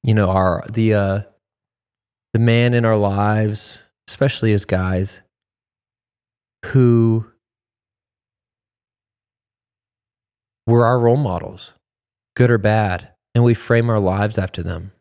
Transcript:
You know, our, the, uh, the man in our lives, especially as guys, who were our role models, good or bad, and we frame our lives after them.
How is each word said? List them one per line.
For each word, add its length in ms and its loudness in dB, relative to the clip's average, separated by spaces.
You 100 2
know, 160 2
our, 400 0
the, 240 0
uh, 280 0
the 60 0
man 340 2
in 100 0
our 140 2
lives, 800 -2
especially 420 -2
as 140 0
guys, 560 -4
who 600 2
were 180 4
our 140 2
role 180 2
models, 560 -6
good 160 4
or 80 2
bad, 500 -2
and 100 2
we 120 4
frame 340 0
our 100 0
lives 380 -2
after 240 -6
them. 400 -10